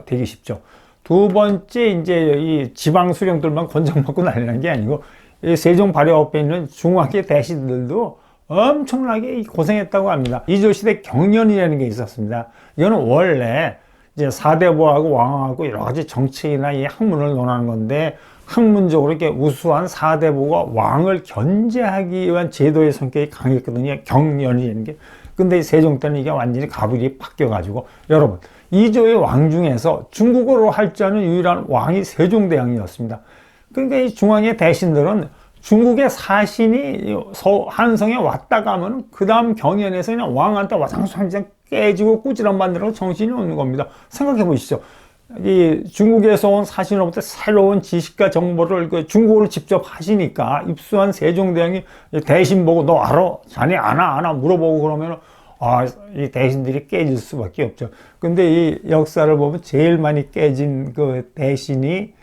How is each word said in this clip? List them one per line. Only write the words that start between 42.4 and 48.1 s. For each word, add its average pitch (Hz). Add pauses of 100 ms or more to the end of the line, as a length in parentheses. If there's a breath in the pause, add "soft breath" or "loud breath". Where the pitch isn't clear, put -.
만들어서 185
정신이 208
없는 185
겁니다. 135 (240 loud breath)
생각해 269
보시죠. 143 (580 loud breath)
이 180
중국에서 214
온 202
사신으로부터 190
새로운 202
지식과 190